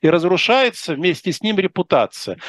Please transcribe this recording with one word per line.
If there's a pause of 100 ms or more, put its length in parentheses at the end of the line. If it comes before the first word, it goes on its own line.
И
разрушается
вместе
с
ним
репутация. (100)